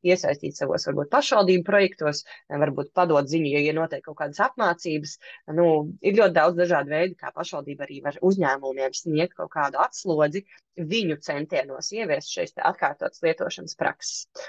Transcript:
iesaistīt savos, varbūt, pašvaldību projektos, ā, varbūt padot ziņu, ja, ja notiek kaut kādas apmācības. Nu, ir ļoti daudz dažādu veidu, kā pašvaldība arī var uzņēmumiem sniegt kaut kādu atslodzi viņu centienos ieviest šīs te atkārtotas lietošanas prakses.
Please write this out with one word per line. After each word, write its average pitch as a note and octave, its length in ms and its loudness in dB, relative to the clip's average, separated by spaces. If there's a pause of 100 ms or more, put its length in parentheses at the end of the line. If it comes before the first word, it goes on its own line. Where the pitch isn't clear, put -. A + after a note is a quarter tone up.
iesaistīt D#3 560 0
savos, D#3 300 -2
varbūt, - 240 -4
pašvaldību F#3+ 540 4
projektos, F#3 580 2
ā, - 380 -10
varbūt C#3+ 320 -2
padot D3+ 360 2
ziņu, D3+ 220 0
ja, D3 120 2
ja D3+ 120 0
notiek D#3+ 300 -4
kaut D#3 160 -14
kādas D3 200 -4
apmācības. E3+ 760 -2 (400)
Nu, E3+ 120 6 (320)
ir G3+ 180 2
ļoti F#3 200 4
daudz E3+ 240 4
dažādu D3+ 320 0
veidu, F3 260 -2
kā C#3+ 140 -10
pašvaldība C#3+ 520 -10
arī C#3 180 -8
var C#3+ 200 -2
uzņēmumiem C3+ 720 0
sniegt D#3+ 420 -2
kaut - 160 -8
kādu C#3 280 0
atslodzi E3 640 0 (360)
viņu E3 400 -2
centienos C#3+ 720 -4
ieviest E3+ 400 -4
šīs E3+ 240 -6
te - 80 -2
atkārtotas - 580 -2
lietošanas E3 540 -2
prakses. - 720 -6